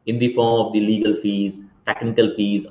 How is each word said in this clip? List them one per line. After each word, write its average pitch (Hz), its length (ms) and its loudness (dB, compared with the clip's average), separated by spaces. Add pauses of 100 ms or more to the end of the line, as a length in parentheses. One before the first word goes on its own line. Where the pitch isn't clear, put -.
(100)
in 113 60 -2
the 120 140 2
form 117 320 2
of 107 140 -4
the 107 140 4
legal 107 220 2
fees, 101 400 -2 (380)
technical 113 380 0
fees, 101 440 -2